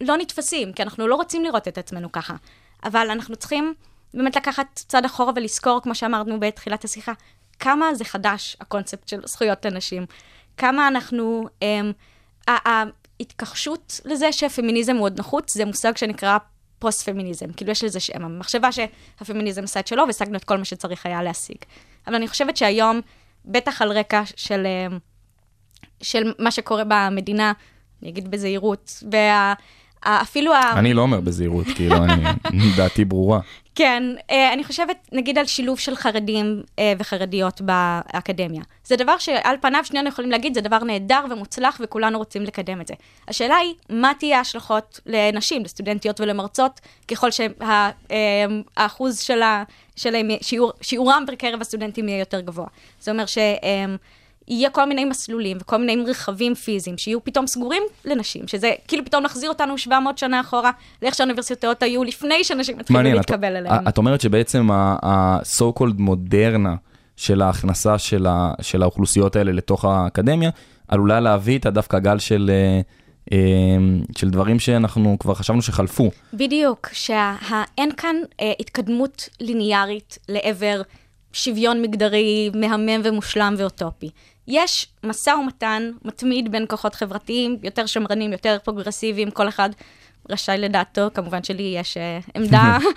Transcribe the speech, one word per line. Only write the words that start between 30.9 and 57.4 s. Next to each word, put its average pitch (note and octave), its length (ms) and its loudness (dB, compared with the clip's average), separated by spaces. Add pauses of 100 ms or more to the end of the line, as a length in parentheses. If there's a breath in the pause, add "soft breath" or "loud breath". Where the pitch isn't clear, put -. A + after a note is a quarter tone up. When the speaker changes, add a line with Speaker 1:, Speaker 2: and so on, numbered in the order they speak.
Speaker 2:
לא A#2 80 4
אומר B2 180 4
בזהירות, F2 560 0
כאילו, F2 280 2
אני, E2+ 200 4 (280)
Speaker 1:
<laughs> G#2 260 4
Speaker 2:
דעתי G2+ 280 4
ברורה. F#2+ 340 2 (360 loud breath)
Speaker 1:
כן, B3+ 280 2 (280)
אה, C4 220 4
אני C#4 100 -2
חושבת, - 480 -4
נגיד, C4 260 0
על C#4+ 80 2
שילוב B3 340 -2
של C4 160 -4
חרדים, G#3+ 680 -2 (160)
אה, G#3 200 4
וחרדיות F#3+ 640 -2
באקדמיה. F3 1000 -2 (240 soft breath)
זה B3+ 100 2
דבר C4 220 4
שעל C4+ 440 0
פניו C#4+ 240 2
שנינו C#4+ 240 -2
יכולים B3 220 -6
להגיד, A#3+ 220 -2
זה A#3 80 -2
דבר A3 220 2
נהדר A#3 460 0
ומוצלח, B3 540 -2
וכולנו A3 340 -2
רוצים G#3 260 -8
לקדם F#3+ 380 -8
את - 60 -16
זה. G2+ 60 -12 (340 soft breath)
השאלה B3 280 -2
היא, F4 180 -4 (160)
מה A#3+ 300 0
תהיה D4 180 2
ההשלכות A3+ 680 -4
לנשים, G#3+ 580 -2
לסטודנטיות G#3 580 -6
ולמרצות, G#3 600 -2 (260 soft breath)
ככל A#3 240 -2
שה-, A3+ 160 -2 (140)
אה, G#3 840 0 (320)
האחוז A3+ 420 -2
של A#3 220 0
ה-, G#3+ 220 2 (320 soft breath)
שלהם, A3+ 320 -2 (140)
שיעור-, A#3+ 400 0
שיעורם C4 460 2
בקרב A#3+ 340 -6
הסטודנטים G#3+ 480 -6
יהיה G3 100 -4
יותר F#3+ 220 -4
גבוה. F3 260 -10 (340 soft breath)
זה A3 100 -4
אומר A3 140 -2
ש-, - 120 -6
אה, G3+ 480 0 (640 soft breath)
יהיה A#3+ 220 2
כל C#4 160 2
מיני C#4 200 0
מסלולים A3+ 540 -4
וכל G#3+ 180 -2
מיני A#3 180 2
מרחבים A#3+ 600 -2
פיזיים F3+ 420 -6
שיהיו A3+ 260 -4
פתאום C4+ 240 0